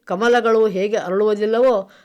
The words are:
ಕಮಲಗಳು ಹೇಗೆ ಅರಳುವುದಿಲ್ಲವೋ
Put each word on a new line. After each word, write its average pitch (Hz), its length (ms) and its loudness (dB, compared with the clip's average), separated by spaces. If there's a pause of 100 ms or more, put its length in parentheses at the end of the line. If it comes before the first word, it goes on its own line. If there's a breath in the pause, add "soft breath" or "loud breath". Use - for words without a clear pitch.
ಕಮಲಗಳು 226 640 2
ಹೇಗೆ 208 300 -2
ಅರಳುವುದಿಲ್ಲವೋ 208 920 0 (160 soft breath)